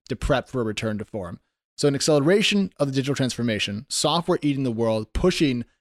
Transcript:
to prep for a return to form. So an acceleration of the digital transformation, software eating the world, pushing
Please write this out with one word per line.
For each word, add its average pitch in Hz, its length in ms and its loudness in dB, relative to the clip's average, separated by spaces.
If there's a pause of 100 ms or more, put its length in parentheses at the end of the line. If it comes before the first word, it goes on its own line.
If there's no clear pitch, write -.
(100)
to 123 60 -6
prep - 300 0
for 127 140 -6
a 117 40 0
return 107 340 -4
to 101 80 -8
form. 92 340 -10 (380)
So 147 100 2
an 139 60 2
acceleration 180 840 2
of 143 100 0
the 135 60 -4
digital 135 200 0
transformation, 117 760 -2
software 165 540 0
eating 139 220 0
the 123 80 0
world, 110 420 -2
pushing 139 500 0 (160)